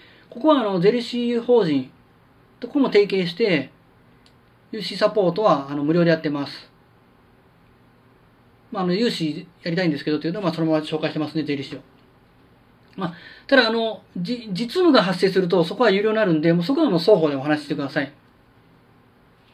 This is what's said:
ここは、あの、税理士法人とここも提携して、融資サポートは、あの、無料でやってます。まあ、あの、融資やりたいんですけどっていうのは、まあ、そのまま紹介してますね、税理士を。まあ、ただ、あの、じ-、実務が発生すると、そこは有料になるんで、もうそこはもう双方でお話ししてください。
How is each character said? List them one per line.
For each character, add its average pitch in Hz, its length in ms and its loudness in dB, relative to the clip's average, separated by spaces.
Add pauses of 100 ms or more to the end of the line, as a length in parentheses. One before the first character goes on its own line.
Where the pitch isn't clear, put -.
(300)
こ 233 100 -16
こ 302 80 2
は、 294 120 4
あ - 40 0
の、 190 160 -2
税 196 100 4
理 240 120 0
士 240 360 -4
法 233 260 4
人 139 280 -2 (640)
と - 80 -12
こ - 80 -8
こ 294 60 2
も 240 80 2
提 202 200 4
携 185 200 -2
し - 60 -8
て、 175 360 0 (1000)
融 220 100 -8
資 196 140 -10
サ 208 140 2
ポ 196 180 0
ー 170 40 2
ト 202 120 -4
は、 143 260 2
あ 147 60 -6
の、 147 80 -4
無 151 80 0
料 175 100 2
で 170 80 4
や 160 60 4
っ 160 40 -6
て 160 80 -4
ま 143 200 -4
す。 - 220 -20 (2000)
ま 202 80 -6
あ、 - 20 -4
あ 180 40 -2
の、 175 80 0
融 226 140 0
資 160 380 -6 (160)
や 180 80 -6
り 165 60 -4
た 185 80 0
い 170 40 0
ん 151 40 2
で 135 60 -6
す - 60 -14
け 151 60 -4
ど 151 60 0
っ 147 40 -6
て 156 60 -8
い 170 40 -4
う - 20 -4
の 208 80 -8
は、 196 60 -6
ま 160 40 0
あ、 - 20 -2
そ 165 80 -6
の 160 60 0
ま 160 60 0
ま 156 120 2
紹 156 160 -6
介 156 100 -4
し - 20 -8
て 156 80 -6
ま 147 80 -6
す - 80 -10
ね、 151 80 -2
税 143 100 -4
理 135 80 -6
士 135 140 -14
を。 - 20 -14 (1160)
ま 185 120 -6
あ、 - 60 -12 (320)
た - 80 2
だ、 240 140 4
あ - 20 -2
の、 226 320 -4 (140)
じ-、 226 340 -8
実 240 300 -4
務 349 100 4
が 226 140 6
発 180 160 -2
生 190 80 4
す 185 120 0
る 180 80 2
と、 180 140 4
そ - 140 -6
こ 254 80 2
は 214 60 6
有 202 120 2
料 220 80 0
に 214 60 0
な 220 80 2
る 180 80 2
ん 156 80 2
で、 170 120 4
も 175 100 2
う - 20 -6
そ 277 100 0
こ 339 80 0
は 269 80 4
も 175 60 2
う - 20 0
双 208 180 6
方 160 140 2
で 139 60 -2
お 135 40 -6
話 151 200 -2
し - 60 -14
し - 20 -8
て 147 80 -4
く 147 60 -6
だ 139 60 -6
さ 147 140 -2
い。 - 100 -10 (1400)